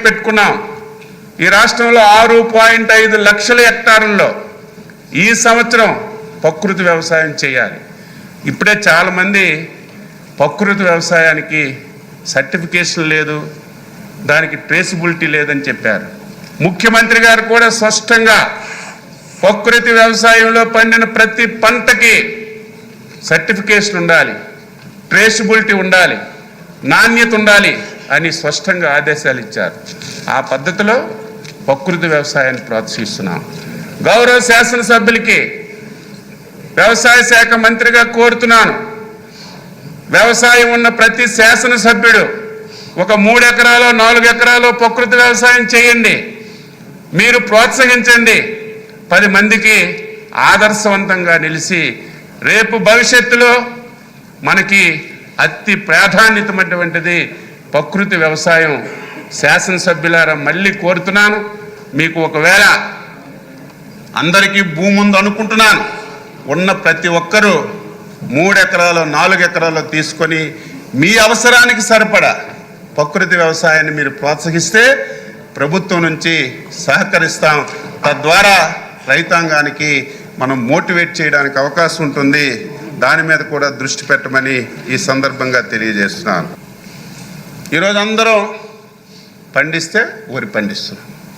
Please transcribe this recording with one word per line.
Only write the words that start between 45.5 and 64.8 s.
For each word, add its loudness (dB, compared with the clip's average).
చేయండి, 4
మీరు 2
ప్రోత్సహించండి. 4
పది 4
మందికి 2
ఆదర్శవంతంగా 0
నిలిచి, -4
రేపు 0
భవిష్యత్తులో 4
మనకి 2
అతి -4
ప్రాధాన్యతమైనటువంటిది 0
ప్రకృతి -2
వ్యవసాయం. 2
శాసనసభ్యులారా, 0
మళ్ళీ -2
కోరుతున్నాను, 0
మీకు -2
ఒకవేళ 2
అందరికీ 2
భూమి 2